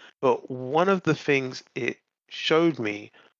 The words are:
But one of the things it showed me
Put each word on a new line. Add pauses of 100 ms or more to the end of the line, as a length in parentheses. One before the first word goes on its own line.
(200)
But
one
of
the
things (100)
it (300)
showed
me (300)